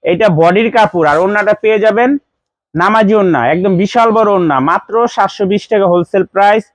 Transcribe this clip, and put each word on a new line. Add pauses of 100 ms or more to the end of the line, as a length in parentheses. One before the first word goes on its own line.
এটা
বডির
কাপড়।
আর
ওড়নাটা
পেয়ে
যাবেন (640)
নামাজি
ওড়না,
একদম
বিশাল
বড়
ওড়না,
মাত্র (140)
সাতশো
বিশ
টাকা
হোলসেল
প্রাইস।